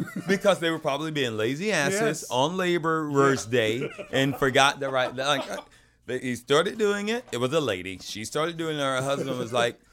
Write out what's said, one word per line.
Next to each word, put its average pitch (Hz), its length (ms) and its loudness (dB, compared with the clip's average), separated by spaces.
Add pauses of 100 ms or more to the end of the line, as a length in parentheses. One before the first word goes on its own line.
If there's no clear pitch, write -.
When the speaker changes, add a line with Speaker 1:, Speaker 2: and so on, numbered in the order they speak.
Speaker 1:
<laughs> 175 200 -8
because 190 320 2
they 165 100 0
were 160 100 -2
probably 151 320 -2
being 127 260 0
lazy 139 340 -2
asses 175 300 2
Speaker 2:
Yes. 151 280 -2
Speaker 1:
on 143 280 0
laborers' 156 880 2
Speaker 2:
Yeah. 110 60 -12
Speaker 1:
day 117 380 2 (220)
and 135 240 2
forgot 135 440 4
the 135 100 -4
right. 127 260 0
Like, 139 340 0
uh, 196 120 -8 (440)
they, 127 140 -4
he 127 160 -4
started 156 420 2
doing 202 320 0
it. 240 220 -4
It 117 60 -4
was 123 160 0
a 160 80 2
lady. 95 380 -2
She - 260 -10
started 160 320 -4
doing 160 200 -4
it. 143 40 -4
Her 135 200 0
husband 135 380 -2
was 117 140 -6
like, 120 260 0 (140)